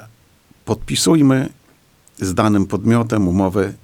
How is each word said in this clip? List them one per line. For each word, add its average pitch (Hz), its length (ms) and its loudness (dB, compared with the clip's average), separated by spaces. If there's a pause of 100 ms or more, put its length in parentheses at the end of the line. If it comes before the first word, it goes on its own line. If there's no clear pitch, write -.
(640)
podpisujmy 135 840 0 (720)
z 92 140 -6
danym 104 320 2
podmiotem 110 640 0
umowę 95 440 0 (120)